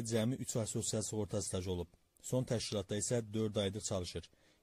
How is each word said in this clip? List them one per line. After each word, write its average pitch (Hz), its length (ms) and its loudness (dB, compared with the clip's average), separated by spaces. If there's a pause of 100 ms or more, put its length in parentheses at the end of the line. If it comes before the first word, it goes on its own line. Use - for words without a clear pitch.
cəmi 113 320 2
üç - 160 -4
ay 110 120 2
sosial 110 360 0
sığorta 104 380 0
stajı 92 300 -2
olub. 90 160 -2 (340)
Son 127 220 0
təşkilatda 107 540 0
isə 120 220 2 (140)
dörd 110 220 2
aydır 101 260 2
çalışır. 90 480 -4 (340)